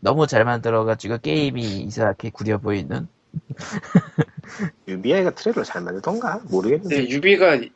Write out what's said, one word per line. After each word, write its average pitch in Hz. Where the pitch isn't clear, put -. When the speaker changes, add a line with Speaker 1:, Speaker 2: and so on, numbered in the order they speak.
Speaker 1:
너무 147
잘 117
만들어가지고 113
게임이 143
이상하게 107
구려 107
보이는. 104
<laughs> -
Speaker 2:
유비아이가 185
트레일러 -
잘 -
만들던가? 214
모르겠는데. 156
Speaker 3:
네, 127
유비가 170